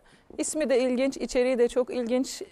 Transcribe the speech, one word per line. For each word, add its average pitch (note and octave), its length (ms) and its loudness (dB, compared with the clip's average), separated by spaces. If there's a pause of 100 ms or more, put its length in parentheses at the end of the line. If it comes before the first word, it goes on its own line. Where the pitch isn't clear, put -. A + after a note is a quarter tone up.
(380)
İsmi D4+ 320 -2
de B3 100 4
ilginç, C4 360 0
içeriği B3 420 0
de A#3+ 100 4
çok B3 260 -2
ilginç. B3 580 -2